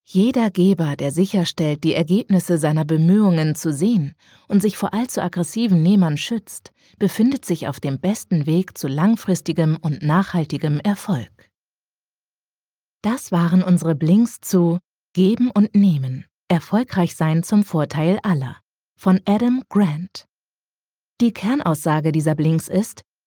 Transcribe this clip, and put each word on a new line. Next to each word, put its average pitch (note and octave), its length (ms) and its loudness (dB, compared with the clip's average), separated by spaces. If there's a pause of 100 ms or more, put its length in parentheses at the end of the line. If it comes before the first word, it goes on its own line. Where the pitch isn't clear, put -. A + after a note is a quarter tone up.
Jeder A3+ 420 2
Geber, E3+ 440 2
der C#3 160 -4
sicherstellt, E3 720 -2
die D#3+ 100 0
Ergebnisse F3 640 0
seiner D#3 280 0
Bemühungen D#3+ 680 2
zu D#3+ 180 -4
sehen E3 420 0 (320)
und G3+ 140 2
sich G#3 160 -2
vor - 160 -4
allzu A#3 260 -4
aggressiven F3 640 0
Nehmern F3 340 4
schützt, - 540 -10 (260)
befindet A3+ 460 0
sich D#3+ 240 -4
auf - 140 -8
dem C#3 180 -4
besten F3+ 460 -2
Weg E3 320 -2
zu - 100 -8
langfristigem D#3+ 960 0
und D3 220 -4
nachhaltigem D3+ 760 -2
Erfolg. - 720 -6 (1500)
Das A3+ 320 -4
waren E3+ 280 2
unsere E3 340 2
Blinks F#3 440 2
zu F3 400 0 (320)
Geben A3+ 400 2
und G#3+ 240 2
Nehmen, C#3+ 500 2 (220)
erfolgreich F#3+ 720 0
sein D#3+ 260 0
zum G#3 220 2
Vorteil D#3 580 0
aller C3+ 320 -2 (400)
von F#3+ 300 2
Adam A#3+ 420 0
Grant. F3+ 580 -2 (920)
Die A#3+ 140 2
Kernaussage D#3+ 800 -2
dieser D#3 220 0
Blinks D#3+ 360 0
ist, - 320 -4 (260)